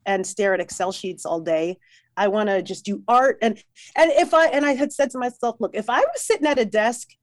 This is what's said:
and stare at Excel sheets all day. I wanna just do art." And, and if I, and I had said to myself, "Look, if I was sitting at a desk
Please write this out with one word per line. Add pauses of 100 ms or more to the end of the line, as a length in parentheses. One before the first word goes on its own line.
and
stare
at
Excel
sheets
all
day. (380)
I
wanna
just
do
art."
And, (360)
and
if
I,
and
I
had
said
to
myself,
"Look,
if
I
was
sitting
at
a
desk (140)